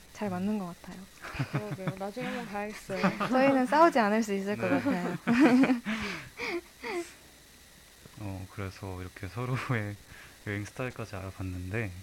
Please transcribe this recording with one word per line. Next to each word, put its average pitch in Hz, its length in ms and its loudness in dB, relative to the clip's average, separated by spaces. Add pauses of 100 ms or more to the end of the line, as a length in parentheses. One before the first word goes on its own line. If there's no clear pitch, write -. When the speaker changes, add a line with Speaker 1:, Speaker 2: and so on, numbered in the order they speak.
(140)
Speaker 1:
잘 208 180 -4
맞는 190 280 0
것 175 240 -6
같아요. 180 180 -14 (520)
Speaker 2:
그러게요. 185 460 -4
나중에 208 280 -6
한번 247 200 -6
가야겠어요. 202 540 -6
Speaker 1:
<laughs> 196 280 0
저희는 262 380 6
싸우지 311 320 8
않을 220 240 4
수 208 120 -2
있을 196 220 -2
것 202 120 0
Speaker 3:
네. 269 120 2
Speaker 1:
같아요. 180 440 0
<laughs> 247 580 6 (2500)
Speaker 3:
어, 95 320 -8
그래서 95 480 -8
이렇게 90 280 -10
서로의 117 680 -4 (500)
여행 104 180 -4
스타일까지 117 520 -8
알아봤는데, 95 760 -6 (120)